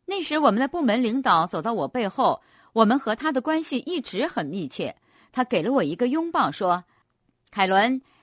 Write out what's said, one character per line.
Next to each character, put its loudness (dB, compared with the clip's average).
那 -4
时 -2
我 6
们 0
的 0
部 -4
门 2
领 0
导 4
走 -6
到 -2
我 -2
背 -2
后， 0
我 6
们 4
和 -4
他 -4
的 0
关 -2
系 -4
一 -6
直 -4
很 -4
密 -6
切。 -8
他 -2
给 0
了 0
我 4
一 -2
个 0
拥 -2
抱， 2
说 -2
：“凯 0
伦， 2